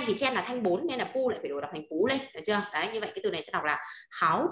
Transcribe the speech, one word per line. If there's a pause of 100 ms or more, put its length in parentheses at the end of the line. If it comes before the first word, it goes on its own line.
thì
chen
là
thanh
bốn
nên
là
pu
lại
phải
đổi
đọc
thành
pú
lên, (140)
được
chưa? (120)
Đấy,
như
vậy
cái
từ
này
sẽ
đọc
là (240)
háo